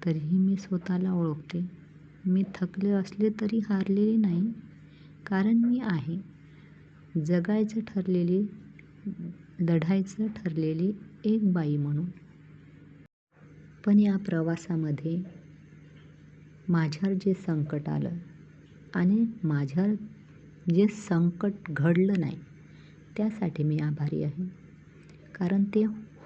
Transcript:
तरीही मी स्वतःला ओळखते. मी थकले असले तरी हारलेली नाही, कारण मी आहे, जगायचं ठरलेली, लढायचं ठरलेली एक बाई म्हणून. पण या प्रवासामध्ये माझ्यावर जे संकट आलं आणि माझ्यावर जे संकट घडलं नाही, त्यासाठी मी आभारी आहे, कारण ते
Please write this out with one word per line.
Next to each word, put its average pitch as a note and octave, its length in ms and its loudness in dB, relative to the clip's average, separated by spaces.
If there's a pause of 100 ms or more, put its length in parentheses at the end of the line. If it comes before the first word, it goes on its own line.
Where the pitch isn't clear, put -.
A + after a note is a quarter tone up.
तरीही D#3+ 320 0
मी F#3+ 180 4
स्वतःला F#3 560 -2
ओळखते. E3+ 580 -2 (560)
मी F#3+ 180 4 (120)
थकले F#3+ 340 -2
असले G3+ 400 0 (120)
तरी A3 180 0
हारलेली G3+ 580 2
नाही, G3+ 340 2 (760)
कारण G#3 300 2
मी A#3+ 260 4
आहे, E3 340 -2 (1080)
जगायचं G#3 640 0
ठरलेली, F#3 580 0 (1120)
लढायचं F3+ 680 0
ठरलेली D#3+ 640 -2 (340)
एक G#3+ 280 2
बाई D3+ 240 2
म्हणून. D3 280 -2 (1800)
पण G#3 140 6
या G3+ 180 4
प्रवासामध्ये E3 1080 -2 (1500)
माझ्यावर E3+ 460 0
जे F#3+ 180 0
संकट D3+ 560 -4
आलं D3 220 -2 (800)
आणि F#3+ 320 4 (180)
माझ्यावर D3+ 500 0 (800)
जे G3 140 6
संकट F3 640 0 (180)
घडलं E3+ 500 4
नाही, D3 200 -4 (800)
त्यासाठी G#3 460 -2
मी D3+ 140 2
आभारी D3+ 460 -2
आहे, D3+ 200 -4 (920)
कारण G3 280 2
ते G#3+ 220 2 (400)